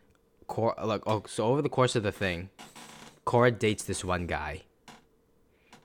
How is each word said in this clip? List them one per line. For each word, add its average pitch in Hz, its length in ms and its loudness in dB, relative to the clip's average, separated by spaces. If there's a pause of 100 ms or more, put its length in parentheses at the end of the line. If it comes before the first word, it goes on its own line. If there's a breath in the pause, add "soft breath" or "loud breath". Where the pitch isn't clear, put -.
(480 soft breath)
Korra, - 380 -2
like, 107 200 0
oh, 107 220 0
so - 200 -2
over 139 140 4
the 143 80 0
course 127 280 2
of 104 60 2
the 101 100 2
thing, 92 360 -2 (760)
Korra 120 320 6
dates 107 260 0
this - 220 -6
one 90 220 0
guy. 76 340 -4 (1200 soft breath)